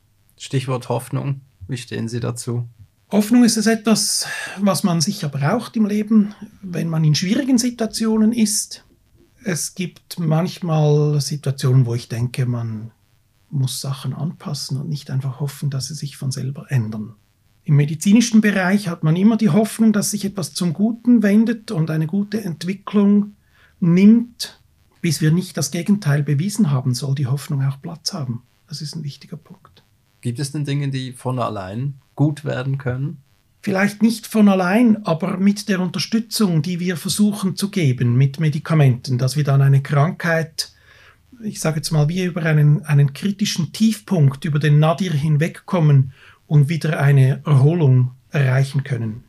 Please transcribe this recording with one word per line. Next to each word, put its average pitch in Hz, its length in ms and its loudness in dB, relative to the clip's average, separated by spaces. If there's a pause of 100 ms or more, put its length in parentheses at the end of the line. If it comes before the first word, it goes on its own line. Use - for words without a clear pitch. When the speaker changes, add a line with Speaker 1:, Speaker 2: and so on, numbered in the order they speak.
(400)
Speaker 1:
Stichwort 131 480 -6
Hoffnung. 135 540 -6 (260)
Wie 131 100 -8
stehen 113 300 -8
Sie 117 140 -8
dazu? 120 460 -6 (440)
Speaker 2:
Hoffnung 214 320 4
ist 226 140 4
es 214 100 0
etwas, 226 580 0 (340)
was 196 240 2
man 170 180 0
sicher 196 260 -4
braucht 143 480 -2
im 220 100 2
Leben, 208 480 2 (280)
wenn 165 260 -6
man 160 160 0
in 151 100 4
schwierigen 240 440 0
Situationen 220 760 0
ist. - 540 -2 (580)
Es - 320 -6
gibt - 420 -10
manchmal 156 1000 0
Situationen, 135 640 0
wo 117 80 -2
ich 120 140 -6
denke, 120 380 -4
man 117 460 -6 (580)
muss 131 320 -4
Sachen 135 320 -8
anpassen 143 640 -8
und 143 120 -8
nicht 151 220 -8
einfach 135 300 -6
hoffen, 143 280 -6
dass 135 180 -6
sie 156 80 -12
sich 143 200 -12
von 131 160 -6
selber 131 400 -10
ändern. 110 440 -4 (500)
Im 151 100 2
medizinischen 196 640 4
Bereich 196 460 0
hat 170 160 -6
man 160 140 2
immer 214 180 4
die 214 140 2
Hoffnung, 214 420 2
dass 202 200 -2
sich 208 120 -6
etwas 190 300 -8
zum 180 200 -2
Guten 226 480 2
wendet 220 500 2
und 160 200 -2
eine 160 160 -2
gute 202 340 -4
Entwicklung 202 920 0 (440)
nimmt. 196 840 4 (400)
Bis 165 180 -2
wir 156 120 2
nicht 185 260 -2
das 160 140 -4
Gegenteil 165 520 0
bewiesen 156 480 0
haben, 131 220 0
soll 135 220 -4
die 139 120 -2
Hoffnung 139 360 -4
auch 135 180 -4
Platz - 320 -10
haben. 123 300 -8 (240)
Das 147 140 -14
ist 147 140 -12
ein 160 80 -10
wichtiger 147 340 -14
Punkt. - 460 -20 (380)
Speaker 1:
Gibt 120 180 -6
es 139 120 -6
denn 151 140 -6
Dinge, 143 240 -4
die 131 240 -8
von 127 260 -6
allein 110 560 -6 (200)
gut 147 280 0
werden 135 340 -4
können? 135 440 -8 (400)
Speaker 2:
Vielleicht 202 400 -2
nicht 220 240 0
von 214 220 4
allein, 202 580 2
aber 170 320 -2
mit 202 300 0
der 185 140 0
Unterstützung, 180 800 -2
die 180 180 -4
wir 180 160 -2
versuchen 190 600 -2
zu 196 120 -4
geben 127 460 0
mit 135 240 2
Medikamenten, 147 800 2
dass 127 180 -2
wir 151 80 0
dann 135 180 2
eine 139 200 6
Krankheit, 160 880 -2 (720)
ich 214 160 -10
sage 156 180 -2
jetzt 156 140 -6
mal, 151 160 4
wie 185 160 -2
über 175 200 -4
einen, 151 420 4
einen 143 280 4
kritischen 196 600 -4
Tiefpunkt, 190 720 0
über 151 140 -2
den 147 200 4
Nadir 170 320 2
hinwegkommen 151 1000 2 (340)
und 147 220 4
wieder 165 320 -2
eine 139 440 4
Erholung 135 640 4 (180)
erreichen 135 540 0
können. 113 460 -8